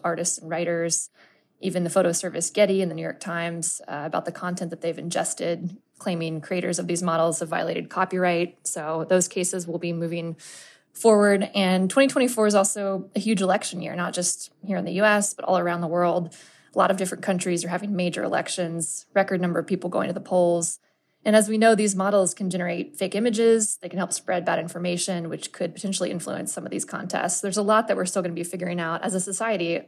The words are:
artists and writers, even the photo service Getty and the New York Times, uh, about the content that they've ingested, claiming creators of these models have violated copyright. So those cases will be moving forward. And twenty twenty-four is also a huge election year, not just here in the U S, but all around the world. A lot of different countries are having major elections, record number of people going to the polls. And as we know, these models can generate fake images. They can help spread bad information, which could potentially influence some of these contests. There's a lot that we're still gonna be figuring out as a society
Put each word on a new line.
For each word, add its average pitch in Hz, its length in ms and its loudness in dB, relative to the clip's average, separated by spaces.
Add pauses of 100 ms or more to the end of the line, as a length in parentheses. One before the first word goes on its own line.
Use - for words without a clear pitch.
artists 170 320 -2
and 160 140 -12
writers, 170 580 -2 (520)
even 180 220 -2
the 170 80 -2
photo 175 220 4
service 170 380 -4
Getty 196 320 4
and 175 80 -2
the 156 40 -6
New 160 80 -8
York 165 180 -8
Times, 170 680 -4
uh, 147 160 -8
about 165 220 -4
the 175 60 -6
content 180 360 -4
that 165 140 -12
they've 170 160 -4
ingested, 170 800 -4 (200)
claiming 165 420 -4
creators 180 380 -4
of 180 80 -4
these 175 160 -2
models 165 380 2
have 165 80 -6
violated 165 420 -4
copyright. 180 760 0
So 160 440 -4
those 185 180 4
cases 185 400 -4
will 170 140 -6
be 170 120 -2
moving 165 440 -4 (560)
forward. 202 640 6
And 185 340 4
twenty 277 160 6
twenty-four 247 400 2
is 208 80 4
also 196 640 0
a - 20 -4
huge 202 240 0
election 185 400 0
year, 170 140 -8
not 175 160 -4
just - 400 -4 (120)
here 190 120 -2
in 175 80 -2
the 175 80 -4
U 190 120 2
S, 208 300 4
but - 100 -10
all 180 140 4
around 175 220 0
the 170 80 -2
world. 175 440 2 (400)
A - 60 -6
lot 190 140 6
of 190 40 0
different 190 280 -6
countries 175 400 0
are 170 40 -6
having 190 280 -4
major 175 260 -2
elections, 170 920 -4
record 196 280 2
number 175 180 0
of 165 80 -2
people 180 240 -2
going 185 160 0
to 175 80 -2
the 196 60 -8
polls. 175 580 2 (460)
And 214 100 4
as 214 140 6
we 220 100 0
know, 226 160 8
these 202 220 2
models 190 360 4
can 190 160 -4
generate 175 460 -4
fake 185 220 -2
images. 226 640 4
They 180 60 -8
can 175 100 -6
help 180 140 -2
spread 180 320 -2
bad 170 160 0
information, 175 680 -2
which 160 220 -8
could 170 240 -6
potentially 190 380 -4
influence - 400 -6
some 175 120 -8
of - 60 -10
these - 140 -4
contests. - 560 -4
There's 196 160 -2
a 208 60 2
lot 220 260 4
that 196 80 2
we're 185 100 -2
still 185 160 -2
gonna 175 120 -4
be 170 100 -6
figuring 175 340 -6
out 165 240 -4
as 190 120 -4
a 185 60 0
society 190 680 -2